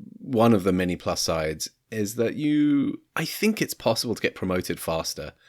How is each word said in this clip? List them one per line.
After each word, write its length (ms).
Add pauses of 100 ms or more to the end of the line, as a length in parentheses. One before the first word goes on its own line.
(200)
one 340
of 100
the 80
many 240
plus 240
sides 500 (220)
is 240
that 200
you, 680 (160)
I 80
think 360
it's 120
possible 420
to 60
get 120
promoted 460
faster 540 (160)